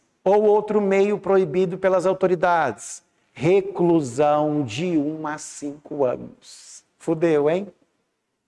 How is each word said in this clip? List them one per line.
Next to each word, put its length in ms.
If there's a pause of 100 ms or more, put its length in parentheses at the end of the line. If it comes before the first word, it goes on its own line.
(220)
ou 220
outro 360
meio 380
proibido 600
pelas 260
autoridades. 1000 (300)
Reclusão 1300
de 340
um 300
a 120
cinco 680
anos. 800 (140)
Fudeu, 500
hein? 200 (800)